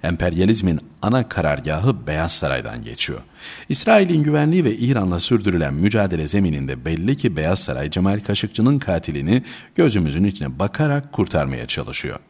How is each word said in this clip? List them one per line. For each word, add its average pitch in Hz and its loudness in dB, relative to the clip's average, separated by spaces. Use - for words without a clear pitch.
emperyalizmin 87 2
ana 120 0
karargahı 78 -2
Beyaz 80 0
Saray'dan 64 0
geçiyor. - -6
İsrail'in 185 4
güvenliği 151 2
ve 110 0
İran'la 104 2
sürdürülen 90 2
mücadele 90 0
zemininde 69 -2
belli 82 -2
ki 110 -2
Beyaz 80 0
Saray 73 -2
Cemal 98 0
Kaşıkçı'nın 110 0
katilini 85 -2
gözümüzün 92 2
içine 69 -2
bakarak 143 -2
kurtarmaya 67 -2
çalışıyor. 67 -6